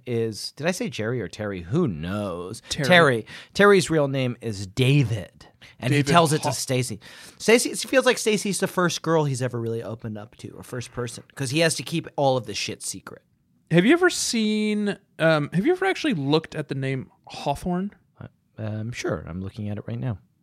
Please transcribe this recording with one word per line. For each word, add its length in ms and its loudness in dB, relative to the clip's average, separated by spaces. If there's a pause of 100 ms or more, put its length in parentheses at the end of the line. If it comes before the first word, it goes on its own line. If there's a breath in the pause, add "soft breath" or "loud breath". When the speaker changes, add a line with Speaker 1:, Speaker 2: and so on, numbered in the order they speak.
Speaker 1:
is, 460 -4
did 160 -8
I 40 2
say 160 -4
Jerry 320 -4
or 80 -6
Terry? 360 -8
Who 240 0
knows? 800 -6
Speaker 2:
Terry. 180 -4
Speaker 1:
Terry. 380 6 (300 loud breath)
Terry's 340 6
real 180 2
name 320 -2
is 280 -6
David. 800 2 (320 loud breath)
And 120 -2
Speaker 2:
David 140 4
Speaker 1:
he 60 -2
tells 200 6
it 120 0
Speaker 2:
Haw- 80 0
Speaker 1:
to 40 -4
Stacy. 440 -4 (400 loud breath)
Stacy, 320 4
it 80 -8
feels 260 2
like 140 4
Stacy's 400 0
the 80 0
first 340 0
girl 240 2
he's 160 -2
ever 180 -2
really 220 -4
opened 380 -10
up 180 -18
to, 140 -14
or 100 -18
first 300 -10
person, 320 -8 (100)
'cause 160 -4
he 120 0
has 140 4
to 80 -8
keep 240 -4 (100)
all 200 2
of 80 -4
the 80 -10
shit 300 -8
secret. 400 -12 (480)
Speaker 2:
Have 120 6
you 100 6
ever 180 6
seen, 880 0 (180)
um, 360 2
have 120 2
you 60 4
ever 140 0
actually 280 0
looked 400 0
at 140 -8
the 80 -6
name 340 -4 (160)
Hawthorne? 640 -4 (320)
Speaker 1:
Uh, 60 -16 (320)
um, 320 -6
sure. 360 -6
I'm 140 -8
looking 280 -8
at 100 -6
it 80 -10
right 120 -6
now. 200 -4 (240)